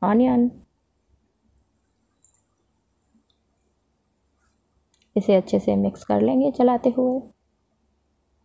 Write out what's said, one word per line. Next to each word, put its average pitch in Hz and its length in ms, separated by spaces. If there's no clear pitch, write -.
ऑनियन। 240 500
इसे 202 200
अच्छे 185 240
से - 160
मिक्स 196 280
कर 208 180
लेंगे 262 300
चलाते 247 380
हुए। 254 300